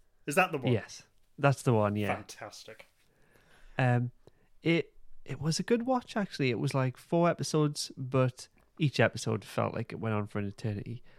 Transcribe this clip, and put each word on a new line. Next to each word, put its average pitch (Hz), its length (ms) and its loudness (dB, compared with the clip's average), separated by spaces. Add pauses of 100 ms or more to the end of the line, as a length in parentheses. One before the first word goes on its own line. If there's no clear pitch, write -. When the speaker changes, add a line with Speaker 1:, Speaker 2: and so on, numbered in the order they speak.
(260)
Speaker 1:
Is 147 100 -4
that 180 180 4
the 143 60 -4
one? 127 120 0
Speaker 2:
Yes, - 320 -2 (340)
that's 139 240 2
the 127 120 4
one. 104 240 4
Yeah. 101 180 0
Speaker 1:
Fantastic. - 720 -16 (920)
Speaker 2:
Um, 123 340 2 (520)
it, 165 300 2 (320)
it 139 160 -8
was 156 180 0
a 180 40 -4
good 233 240 2
watch, 247 280 -2
actually. 151 360 0
It 104 80 -2
was, 139 160 -2
like, 131 220 0
four 170 320 2
episodes, 151 680 0
but 127 500 0 (300)
each 151 220 0
episode 110 440 2
felt - 300 -2
like 113 180 -6
it 107 80 -10
went 110 160 -2
on 104 120 -2
for 107 100 -8
an 101 100 -2
eternity. 104 540 -8 (180)